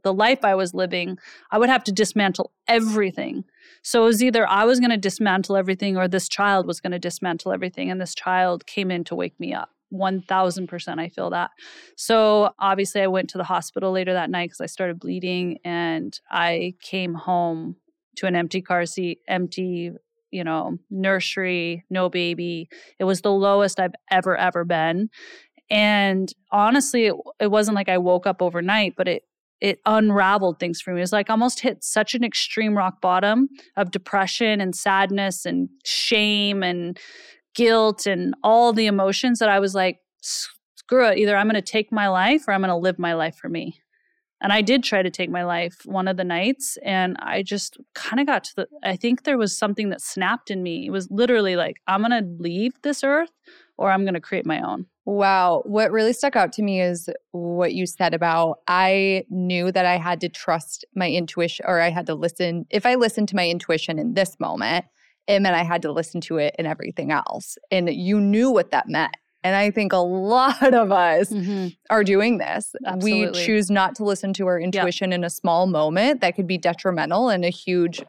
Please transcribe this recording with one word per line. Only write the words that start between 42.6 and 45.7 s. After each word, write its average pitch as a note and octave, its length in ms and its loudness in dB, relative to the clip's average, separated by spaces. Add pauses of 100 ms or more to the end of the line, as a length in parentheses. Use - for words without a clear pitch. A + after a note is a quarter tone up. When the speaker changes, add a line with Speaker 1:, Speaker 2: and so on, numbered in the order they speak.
Speaker 1:
gonna F3+ 160 0
live F3+ 200 0
my E3+ 160 -2
life E3 220 -2
for - 140 -12
me." E3+ 320 -8 (600)
And G3+ 120 0
I A3 80 4
did A#3+ 240 2
try G3 180 0
to F#3 60 0
take F3+ 200 -6
my F3 140 -2
life F3 420 -4